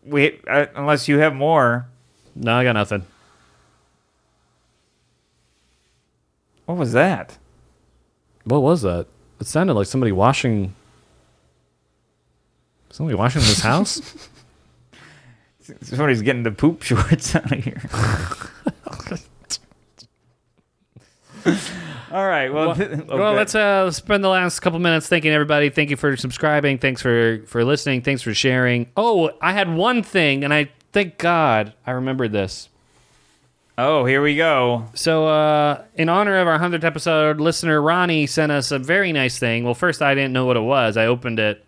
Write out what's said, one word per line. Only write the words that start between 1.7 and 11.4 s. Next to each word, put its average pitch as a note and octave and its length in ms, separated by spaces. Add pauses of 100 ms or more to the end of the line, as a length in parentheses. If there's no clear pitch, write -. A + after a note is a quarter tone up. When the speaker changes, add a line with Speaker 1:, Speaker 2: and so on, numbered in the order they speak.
Speaker 2:
No, A#2 180
I B2 80
got B2 120
nothing. G2+ 300 (3500)
Speaker 1:
What F3 120
was C3 140
that? C#3 440 (1080)
Speaker 2:
What C3+ 180
was D3+ 200
that? F2 240 (340)
It A2+ 80
sounded E3 260
like G2+ 140
somebody B2 240
washing, G2+ 600 (2250)